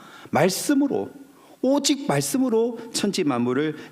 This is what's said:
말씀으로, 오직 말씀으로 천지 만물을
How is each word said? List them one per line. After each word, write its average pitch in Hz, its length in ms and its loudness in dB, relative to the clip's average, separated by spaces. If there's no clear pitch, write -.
말씀으로, 185 800 0
오직 277 460 0
말씀으로 233 720 0
천지 202 320 -2
만물을 131 500 0